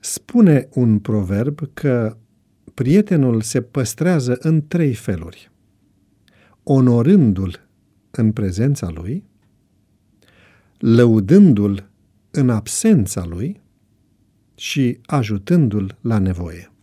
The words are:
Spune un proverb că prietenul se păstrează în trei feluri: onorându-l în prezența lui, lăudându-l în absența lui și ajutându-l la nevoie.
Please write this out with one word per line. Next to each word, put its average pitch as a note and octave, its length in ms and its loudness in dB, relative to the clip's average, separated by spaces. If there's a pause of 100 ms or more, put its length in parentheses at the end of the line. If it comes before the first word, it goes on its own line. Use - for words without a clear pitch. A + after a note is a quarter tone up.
Spune E3+ 720 2
un A2+ 240 2
proverb G#2+ 600 -4 (120)
că A#2 440 -4 (580)
prietenul C#3 640 0
se B2 200 -4
păstrează B2+ 800 -2
în D#3 260 -2
trei D#3 280 -2
feluri: - 560 -10 (1120)
onorându-l A#2+ 1040 2 (420)
în A2 220 0
prezența G#2 580 -4
lui, F#2 340 -10 (1500)
lăudându-l A2+ 1120 4 (400)
în C3 200 0
absența A2 760 -2
lui G2 340 -10 (920)
și B2+ 520 -4
ajutându-l G#2 920 -2
la A2+ 180 -2
nevoie. F2 540 -6 (100)